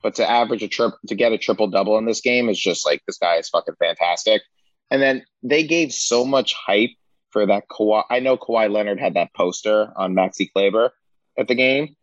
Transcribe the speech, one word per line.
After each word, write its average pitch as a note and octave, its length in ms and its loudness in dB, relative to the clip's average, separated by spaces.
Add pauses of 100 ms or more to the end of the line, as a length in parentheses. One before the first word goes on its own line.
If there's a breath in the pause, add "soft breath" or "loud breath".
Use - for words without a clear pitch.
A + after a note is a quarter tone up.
But G#2+ 120 -4
to G2+ 160 0
average A#2 320 0
a G#2 60 -8
trip, - 260 -2 (140)
to A2 80 -4
get A#2 160 2
a G#2+ 60 -2
triple-double G#2 600 0
in A2+ 80 -2
this A2+ 160 -2
game B2 260 2
is F#2+ 100 0
just, E2+ 280 -2
like, D2 200 0
this - 120 -10
guy E2+ 180 2
is - 140 -4
fucking E2 280 -2
fantastic. F2 640 0 (480)
And C3+ 140 0
then C3 220 0 (180)
they D3 220 2
gave D#3 280 -2
so A#2+ 320 0
much C3+ 300 0
hype G#2+ 360 0 (400)
for G#2+ 160 0
that G2+ 220 0
Kawhi. G#2+ 400 0
I B2+ 120 0
know C3 160 2
Kawhi A2 340 0
Leonard G#2 300 -2
had F2+ 140 -2
that F2 200 -2
poster G#2+ 600 0
on F#2 180 -4
Maxi F#2 380 0
Kleber G2+ 400 2 (460)
at B2+ 100 -2
the B2+ 60 2
game C3 480 0